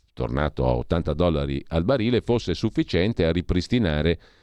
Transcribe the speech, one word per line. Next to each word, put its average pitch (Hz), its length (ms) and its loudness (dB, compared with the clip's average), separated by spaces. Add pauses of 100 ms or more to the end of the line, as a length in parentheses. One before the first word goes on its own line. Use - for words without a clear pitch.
(120)
tornato 64 540 -2
a 62 100 2
ottanta 76 380 -2
dollari 73 460 0 (100)
al 82 120 0
barile, 117 380 0
fosse 110 340 0
sufficiente 107 720 0
a 82 80 2
ripristinare 85 880 0 (220)